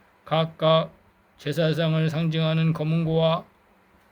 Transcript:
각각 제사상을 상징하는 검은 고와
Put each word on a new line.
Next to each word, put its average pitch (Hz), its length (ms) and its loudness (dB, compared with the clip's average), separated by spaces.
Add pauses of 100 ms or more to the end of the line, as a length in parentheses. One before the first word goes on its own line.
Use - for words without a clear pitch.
(240)
각각 160 680 0 (440)
제사상을 160 760 0
상징하는 160 600 0
검은 160 320 -2
고와 160 400 0 (680)